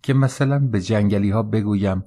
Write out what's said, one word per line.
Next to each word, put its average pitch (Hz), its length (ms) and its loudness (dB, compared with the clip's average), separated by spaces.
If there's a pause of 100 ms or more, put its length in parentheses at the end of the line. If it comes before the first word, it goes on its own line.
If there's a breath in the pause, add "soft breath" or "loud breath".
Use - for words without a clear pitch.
که 139 100 -2
مثلاً 135 460 0
به 113 220 0
جنگلی‌ها 104 640 0
بگویم 101 640 -2